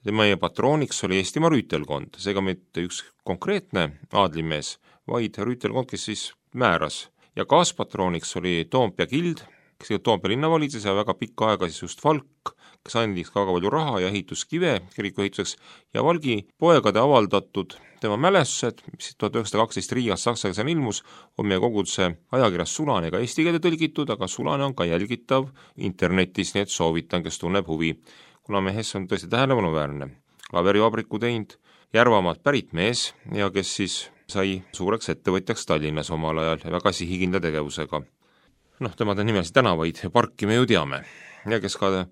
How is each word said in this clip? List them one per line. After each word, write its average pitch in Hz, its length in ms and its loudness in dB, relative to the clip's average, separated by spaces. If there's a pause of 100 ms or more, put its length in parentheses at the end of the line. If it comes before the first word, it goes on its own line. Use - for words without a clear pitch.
tema 107 220 2 (120)
patrooniks 131 680 0
oli 92 100 2
Eestimaa 151 380 0
rüütelkond, 73 680 -4
seega 98 240 -2
mitte 92 400 -4
üks - 160 -10 (240)
konkreetne 95 640 -2 (240)
aadlimees, 80 600 0 (340)
vaid 113 320 -4
rüütelkond, 120 480 -4
kes - 220 -10
siis - 180 -8 (240)
määras. 90 540 0 (280)
Ja 107 140 -4
kaaspatrooniks 98 880 2
oli 87 220 0 (100)
Toompea 110 400 0
kild, 165 320 -2 (400)
kes 104 220 -4
Toompea 104 320 2
linna 151 160 0
valitses 143 340 0
ja 98 100 6
väga 101 220 0
pikka 110 340 0
aega 90 200 0
siis - 160 -10
just - 180 -4
Valk, - 480 0 (340)
kes - 120 -6
andis 98 320 -2
ka 101 120 2
väga 92 140 2
palju 98 160 0
raha 143 300 0
ja 90 80 2
ehituskive 151 640 -2 (220)
kiriku 101 280 -2
ehituseks, 98 320 -4 (380)
ja 117 120 0
Valgi 147 340 0 (200)
poegade 117 420 4
avaldatud 104 720 2 (260)
tema 107 200 0
mälestused, 151 600 2 (100)
mis - 240 -14
tuhat 107 180 -2
üheksasada 110 300 0
kaksteist - 320 -6
Riigas 110 300 -2
saksa 107 220 -2
keeles 107 240 -2
ilmus, 131 300 -2 (340)
on 104 120 0
meie 92 120 2
koguduse 98 500 0 (200)
ajakirjas 98 460 2
Sulane 104 340 0
ka 92 100 0
eesti 139 240 0
keelde 170 180 0
tõlgitud, 156 500 0
aga 92 160 -4
Sulane 139 380 -2
on 135 100 -6
ka 87 100 0
jälgitav 120 640 0 (260)
internetis, 92 800 0
nii 98 120 0
et - 60 -8
soovitan, 82 520 0
kes - 160 -10
tunneb 92 260 0
huvi. 82 280 -2 (520)
Kuna 101 160 -2
mehes 101 320 -4
on 95 140 -6
tõesti - 220 -4
tähelepanuväärne, 80 800 0 (380)
klaverivabriku 104 680 2
teinud, 117 380 -4 (380)
Järvamaalt 104 480 4
pärit 143 320 0
mees 107 380 0 (180)
ja 101 160 0
kes 95 220 -2 (100)
siis 95 140 -2 (340)
sai 95 300 -2 (180)
suureks 98 380 -2
ettevõtjaks 92 520 -2
Tallinnas 78 460 -2
omal 80 320 -2
ajal 80 220 -2
ja 85 100 -6
väga 92 160 0
sihikindla 90 480 -2
tegevusega. 76 640 -4 (800)
Noh, 117 100 -6
tema 104 220 0
nimelisi 101 400 0
tänavaid 82 480 2
ja 92 80 -4
parki 113 340 0
me 110 140 4
ju 127 80 4
teame. 73 320 2 (480)
Ja 107 160 0
kes - 160 -6
ka 95 320 2